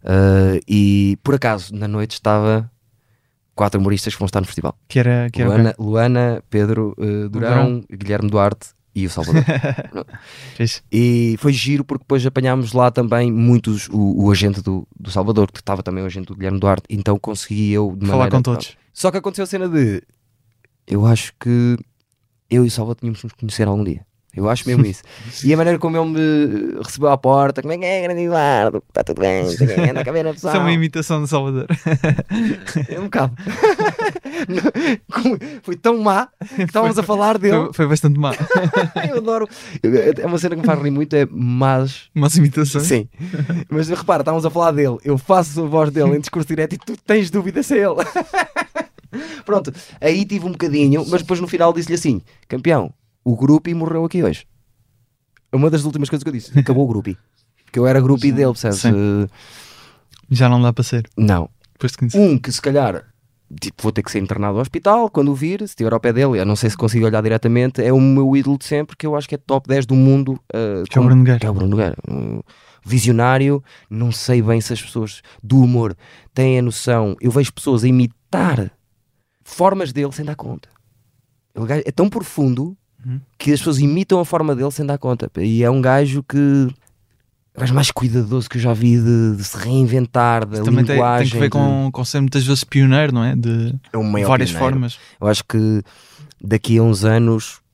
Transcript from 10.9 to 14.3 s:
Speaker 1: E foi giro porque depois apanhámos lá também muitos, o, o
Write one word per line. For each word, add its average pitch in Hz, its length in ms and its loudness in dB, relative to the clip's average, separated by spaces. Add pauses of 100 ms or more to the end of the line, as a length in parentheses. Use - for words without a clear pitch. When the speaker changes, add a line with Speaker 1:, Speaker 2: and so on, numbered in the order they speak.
Speaker 1:
E 120 480 2
foi 147 120 2
giro 135 320 -2
porque 135 200 -6
depois 135 200 0
apanhámos 131 480 0
lá 123 200 4
também 120 400 0
muitos, 117 560 2
o, 101 380 2
o 101 40 6